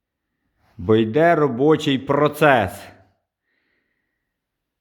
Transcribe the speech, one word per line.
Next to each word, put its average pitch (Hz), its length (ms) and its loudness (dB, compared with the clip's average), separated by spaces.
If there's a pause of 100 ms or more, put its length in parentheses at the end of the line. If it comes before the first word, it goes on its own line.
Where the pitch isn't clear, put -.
(760)
бо 104 180 0
йде 147 400 2
робочий 147 600 0
процес. 143 760 0 (2000)